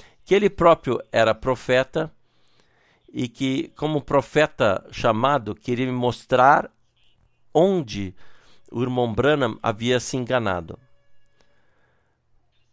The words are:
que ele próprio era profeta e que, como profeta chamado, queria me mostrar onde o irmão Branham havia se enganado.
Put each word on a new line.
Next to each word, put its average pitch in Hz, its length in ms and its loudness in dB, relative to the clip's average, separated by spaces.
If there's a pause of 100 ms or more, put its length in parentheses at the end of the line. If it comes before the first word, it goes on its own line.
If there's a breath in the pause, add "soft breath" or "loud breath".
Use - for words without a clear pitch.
(240 soft breath)
que 180 100 0
ele 202 140 2
próprio 160 640 2
era 110 240 2
profeta 131 800 -2 (960)
e 123 140 -6
que, 131 500 -6
como 151 240 -4
profeta 139 920 0
chamado, 117 640 -2
queria 127 320 -4
me 127 60 -6
mostrar 127 800 2 (840)
onde 131 640 -2 (560 soft breath)
o 117 120 -4
irmão 123 300 -2
Branham 123 500 2
havia 117 360 0
se - 180 -8
enganado. 110 640 -4 (1900)